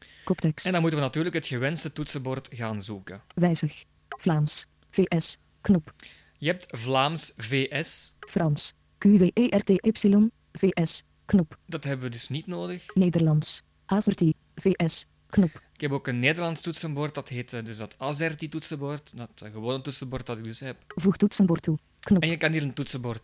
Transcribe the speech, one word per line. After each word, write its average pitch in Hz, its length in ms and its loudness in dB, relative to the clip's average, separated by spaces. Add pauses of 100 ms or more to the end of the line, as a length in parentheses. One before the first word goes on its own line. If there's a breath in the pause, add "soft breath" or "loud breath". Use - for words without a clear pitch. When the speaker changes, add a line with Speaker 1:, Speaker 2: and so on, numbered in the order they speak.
(240 loud breath)
Speaker 1:
Koptekst. - 420 -2
Speaker 2:
En 175 60 0
dan 170 100 2
moeten 156 180 2
we 143 60 2
natuurlijk 156 300 -2
het - 100 -2
gewenste 143 480 0
toetsenbord 131 580 -4
gaan 110 300 -6
zoeken. 98 400 -10 (140)
Speaker 1:
Wijzig. 165 480 0 (340)
Vlaams. 151 480 0 (240)
V - 140 2 (140)
S. - 200 -2 (240)
Knop. 180 320 2 (440 loud breath)
Speaker 2:
Je 139 100 -4
hebt 185 180 -2 (120)
Vlaams 135 600 0
V 131 300 0 (180)
S. - 340 -2
Speaker 1:
Frans. 156 540 -2 (240)
Q - 80 -14
W 202 160 8 (120)
E 247 140 4 (100)
R 202 60 0
T - 60 0 (340)
Y. 208 240 6 (240)
V - 180 2 (140)
S. - 200 -2 (220)
Knop. 185 400 2
Speaker 2:
Dat 160 180 -8
hebben 135 220 -4
we 127 60 -4
dus 120 180 -10
niet 147 180 -6
nodig. 180 460 -8
Speaker 1:
Nederlands. 165 720 2 (220)
azerty. 190 480 2 (220)
V - 160 0 (140)
S. - 200 -2 (240)
Knop. - 340 2 (100)
Speaker 2:
Ik - 80 -18
heb 147 100 -2
ook 139 160 -4
een 123 120 -2
Nederlands 160 420 0
toetsenbord, 151 540 -4
dat - 140 -10
heet, 123 240 -8
eh, 120 120 -6
dus 113 120 -12
dat 107 220 -12
azerty 151 500 -4
toetsenbord. 147 680 -8
Dat, 117 120 -12 (120)
eh, 107 100 -14
gewone 117 300 -4
toetsenbord 131 440 -8
dat 117 120 -8
ik 110 60 -12
dus 113 160 -10
heb. 127 180 -12 (100)
Speaker 1:
Voeg 175 300 2
toetsenbord 190 460 2
toe. 160 140 -2 (220)
Knop. 185 240 4
Speaker 2:
En 156 60 2
je 165 80 0
kan 160 140 2
hier 160 120 0
een 135 100 -2
toetsenbord 123 500 -6